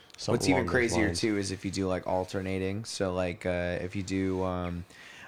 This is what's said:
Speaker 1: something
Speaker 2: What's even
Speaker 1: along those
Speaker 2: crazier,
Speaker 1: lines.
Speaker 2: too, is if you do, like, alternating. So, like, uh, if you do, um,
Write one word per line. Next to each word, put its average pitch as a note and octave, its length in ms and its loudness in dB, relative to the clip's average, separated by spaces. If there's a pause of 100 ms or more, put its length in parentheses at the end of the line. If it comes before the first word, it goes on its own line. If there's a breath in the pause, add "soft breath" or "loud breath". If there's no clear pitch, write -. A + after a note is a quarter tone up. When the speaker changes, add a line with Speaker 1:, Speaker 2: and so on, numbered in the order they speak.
(160 loud breath)
Speaker 1:
something - 220 -2
Speaker 2:
What's - 80 0
even C#3 140 6
Speaker 1:
along A#2 60 0
those - 60 0
Speaker 2:
crazier, A#2 340 4
Speaker 1:
lines. F2 140 0
Speaker 2:
too, G#2+ 160 2
is G2 140 -2
if F#2 140 -6
you G2 80 -2
do, F#2+ 160 0
like, F#2 180 0
alternating. F#2+ 800 -2
So, F#2+ 280 -2
like, F2+ 320 -2
uh, F2 360 0
if F2+ 160 -6
you G2+ 60 -2
do, F#2 420 0
um, F2 400 -2 (420 loud breath)